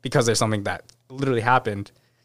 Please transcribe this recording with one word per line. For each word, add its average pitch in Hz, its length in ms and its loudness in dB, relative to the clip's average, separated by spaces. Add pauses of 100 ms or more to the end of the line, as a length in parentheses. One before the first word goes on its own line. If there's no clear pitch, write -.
because 131 240 0
there's 113 140 2
something 110 260 0
that 90 180 -6 (260)
literally 131 300 -2
happened, 110 520 0 (340)